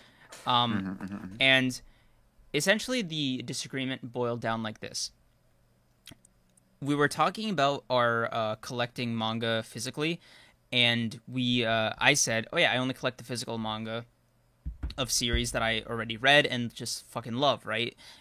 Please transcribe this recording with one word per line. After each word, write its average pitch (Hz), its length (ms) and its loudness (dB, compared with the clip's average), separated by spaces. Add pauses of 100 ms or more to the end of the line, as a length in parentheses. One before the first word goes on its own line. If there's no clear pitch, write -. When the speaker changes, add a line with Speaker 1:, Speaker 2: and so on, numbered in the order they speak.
(480)
Speaker 1:
Um, 120 260 4
Speaker 2:
Mm-hmm, 95 300 -4
mm-hmm, 98 120 -10
mm-hmm. 95 240 -12
Speaker 1:
and 131 420 4 (680)
essentially 214 520 0
the 143 420 -2
disagreement 131 680 -6
boiled 120 300 -2
down 113 220 -2
like 110 160 -8
this. - 320 -8 (1700)
We 139 140 0
were 143 140 4
talking 214 420 0
about 139 400 2
our, 117 420 2
uh, 110 220 -2
collecting 120 600 -4
manga 113 460 0
physically, 151 580 -4 (520)
and 117 560 4
we, 123 360 0
uh, 110 360 2
I 139 160 6
said, 113 360 0
"Oh - 60 -2
yeah, 139 140 4
I 123 60 2
only 131 180 0
collect 127 240 -6
the 120 40 -12
physical 117 360 -6
manga 110 460 -6 (920)
of 131 140 -2
series 120 400 0
that 120 100 0
I 113 240 0
already 113 320 -4
read 139 300 8
and 120 260 -2
just - 380 -8
fucking 120 240 -8
love, 127 320 2
right?" 113 280 -2 (260)